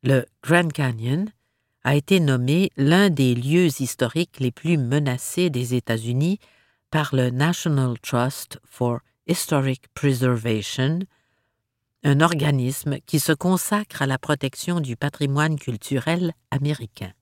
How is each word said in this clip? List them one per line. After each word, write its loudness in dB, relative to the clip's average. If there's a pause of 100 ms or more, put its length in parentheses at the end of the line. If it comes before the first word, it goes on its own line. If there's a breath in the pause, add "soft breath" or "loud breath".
le 2 (160)
Grand 2
Canyon -2 (540)
a 2
été 4
nommé 2
l'un 4
des 2
lieux 2
historiques -2
les 0
plus 0
menacés 0
des -2
États-Unis -2 (500 soft breath)
par -2
le 2
National 0
Trust -4
for -2 (300)
Historic 0
Preservation, 0 (1040)
un 4
organisme 0
qui -2
se 0
consacre -2
à 0
la 0
protection -4
du -4
patrimoine -2
culturel -2 (180)
américain. -4 (120)